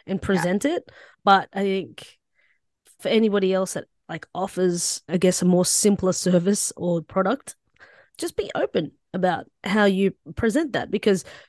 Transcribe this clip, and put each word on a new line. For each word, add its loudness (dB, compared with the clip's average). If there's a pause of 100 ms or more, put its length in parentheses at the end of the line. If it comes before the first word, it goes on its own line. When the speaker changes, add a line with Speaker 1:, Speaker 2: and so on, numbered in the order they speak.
Speaker 1:
and -4
Speaker 2:
Yeah. -12
Speaker 1:
present 0
it. -4 (320)
But 4
I -4
think -6 (800)
for -4
anybody 2
else -2
that, -10 (240)
like, -12
offers, -2
I 0
guess, 2
a 0
more 4
simpler 2
service 0
or -2
product, -4 (640)
just -8
be -6
open -2 (240)
about -2 (160)
how 2
you 2 (220)
present 0
that -6
because 0 (240)